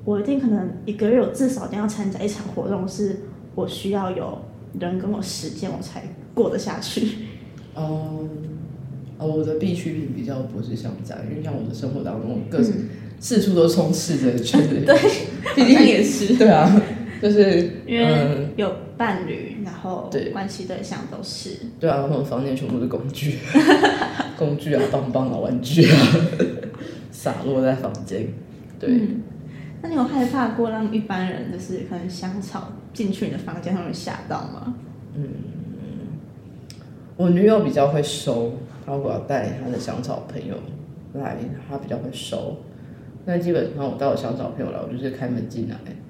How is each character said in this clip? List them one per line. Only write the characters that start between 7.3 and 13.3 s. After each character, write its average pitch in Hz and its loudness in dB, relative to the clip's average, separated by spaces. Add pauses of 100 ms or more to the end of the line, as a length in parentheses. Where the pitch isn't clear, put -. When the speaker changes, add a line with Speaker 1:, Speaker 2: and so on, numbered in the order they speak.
Speaker 2:
哦， 156 -4 (880)
哦， 156 -4
我 156 0
的 156 0
必 175 0
需 160 -4
品 135 -4
比 - -6
较 131 -4
不 113 -8
是 117 -6
像 113 -6 (100)
这 - -10
样， - -10
因 143 -6
为 147 -6
像 156 -6
我 110 -6
的 - -6
生 139 -6
活 139 -4
当 113 -4
中， 117 -4
各 - 0
种 208 4
Speaker 1:
嗯。 - -4 (300)
Speaker 2:
四 220 2